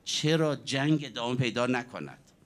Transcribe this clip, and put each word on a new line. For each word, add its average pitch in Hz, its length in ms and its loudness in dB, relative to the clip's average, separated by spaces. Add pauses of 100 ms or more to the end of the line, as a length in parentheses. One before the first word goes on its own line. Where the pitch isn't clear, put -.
چرا 151 520 2
جنگ 139 480 0
ادامه 123 320 -4
پیدا 120 300 0
نکند؟ 101 640 -6 (140)